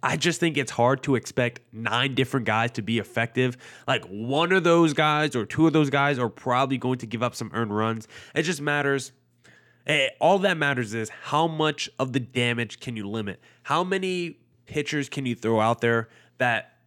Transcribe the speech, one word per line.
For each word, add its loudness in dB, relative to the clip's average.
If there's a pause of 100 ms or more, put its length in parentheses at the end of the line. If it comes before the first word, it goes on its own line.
I -2
just 0
think 0
it's -2
hard 2
to 0
expect -2 (120)
nine -2
different 0
guys 2
to -6
be 0
effective. -2 (320)
Like, 0
one 0
of 4
those 6
guys 2
or 0
two 2
of 4
those 4
guys 2
are 0
probably -2
going -2
to -10
give -6
up -2
some -8
earned -2
runs. -2 (260)
It 0
just -4
matters. -2 (720)
Eh, 0 (120)
all 4
that 0
matters 0
is -4
how 0
much -2 (100)
of -2
the 0
damage -2
can -10
you -6
limit? -6 (240)
How 0
many -4 (260)
pitchers -4
can -6
you -2
throw 0
out 2
there 0 (300)
that -2